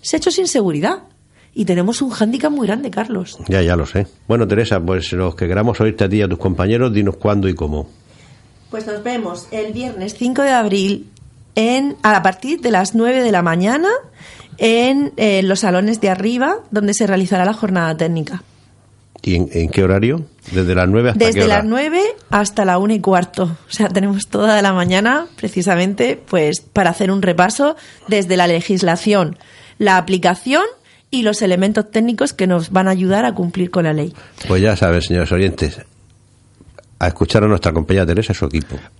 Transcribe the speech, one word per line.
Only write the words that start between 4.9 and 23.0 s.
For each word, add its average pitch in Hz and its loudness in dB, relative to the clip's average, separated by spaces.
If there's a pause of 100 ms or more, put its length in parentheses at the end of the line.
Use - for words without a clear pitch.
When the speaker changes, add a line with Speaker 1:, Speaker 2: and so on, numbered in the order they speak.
Speaker 2:
los 90 -2
que 87 -2
queramos 107 0
oírte 107 2
a 92 0
ti 104 0
y 104 2
a 101 2
tus 92 -4
compañeros, 104 0
dinos 101 0
cuándo 104 0
y 85 -2
cómo. 73 -6 (800)
Speaker 1:
Pues 220 -10
nos 208 -10
vemos 226 -8
el 220 -6
viernes 214 -8
cinco 247 -2
de 277 2
abril 202 0 (460)
en, 254 0
a 208 4
partir 254 -2
de 240 0
las 196 0
nueve 247 2
de 233 2
la 175 2
mañana 196 0 (680)
en, 247 2
eh, 202 2
los 190 0
salones 208 0
de 208 2
arriba, 240 -2 (120)
donde 202 0
se 220 0
realizará 190 0
la 202 2
jornada 180 -2
técnica. 165 -4 (760)
Speaker 2:
¿Y 92 0
en, 85 0
en 82 -2
qué 95 0
horario? 110 2 (300)
¿Desde 92 0
las 90 2
nueve 113 2
hasta 113 2
Speaker 1:
Desde 220 0
Speaker 2:
qué 220 4
hora? 208 2
Speaker 1:
las 208 -2
nueve 294 0 (280)
hasta 208 0
la 185 2
una 202 0
y 208 -2